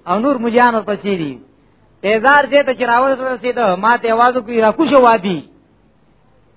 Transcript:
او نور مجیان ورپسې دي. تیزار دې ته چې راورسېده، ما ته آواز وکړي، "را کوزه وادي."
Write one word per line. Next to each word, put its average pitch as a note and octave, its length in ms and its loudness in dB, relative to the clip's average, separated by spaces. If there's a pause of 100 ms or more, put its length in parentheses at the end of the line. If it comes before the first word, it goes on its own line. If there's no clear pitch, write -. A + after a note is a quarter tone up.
او F3+ 120 -2
نور C4+ 160 0
مجیان A#3+ 400 2
ورپسې G3+ 460 -4
دي. C3+ 180 -8 (640)
تیزار A3+ 440 2
دې C#4 200 2
ته C4+ 80 -2
چې A#3 180 -6
راورسېده، B3 880 -2
ما A3+ 180 0
ته A#3 140 -4
آواز A#3+ 260 2
وکړي، A#3 280 -4
"را G#3+ 60 4
کوزه C#4+ 260 2
وادي." G#3+ 420 2 (1160)